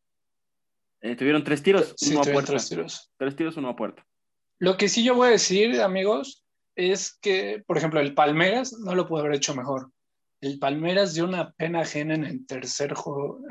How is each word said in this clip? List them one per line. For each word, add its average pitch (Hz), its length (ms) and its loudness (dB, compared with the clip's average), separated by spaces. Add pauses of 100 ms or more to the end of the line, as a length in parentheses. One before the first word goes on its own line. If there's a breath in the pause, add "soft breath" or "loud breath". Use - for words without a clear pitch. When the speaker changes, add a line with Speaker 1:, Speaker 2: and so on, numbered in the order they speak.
(1000)
Speaker 1:
Eh, 120 140 -6
tuvieron 143 280 2
tres 143 180 0
tiros, 190 340 2
Speaker 2:
Sí, - 140 -2
Speaker 1:
uno 147 120 2
a - 20 4
Speaker 2:
tuvieron 143 100 2 (100)
Speaker 1:
puerta. 143 100 -6
Speaker 2:
tres 123 160 -2
tiros. 165 480 -8
Speaker 1:
Tres 139 180 -4
tiros, 160 220 -4
uno 131 120 -4
a 120 60 -6
puerta. - 280 -8 (540)
Speaker 2:
Lo 185 200 2
que 196 120 2
sí 233 140 2
yo 254 100 4
voy 247 140 6
a 240 40 8
decir, 220 500 4
amigos, 202 640 0 (320)
es 185 460 -2
que, 202 460 0
por 160 100 2
ejemplo, 156 220 0
el 143 160 0
Palmeiras 175 640 2
no 180 160 -4
lo 170 120 2
pudo 160 140 -2
haber 147 140 0
hecho 143 200 -2
mejor. 131 360 -6 (500)
El 139 160 -6
Palmeiras 160 560 0
dio 170 120 0
una 180 260 -4
pena 165 300 -2
ajena 156 340 -2
en 156 80 0
el 131 240 -8
tercer 131 480 -6
juego, 143 560 -6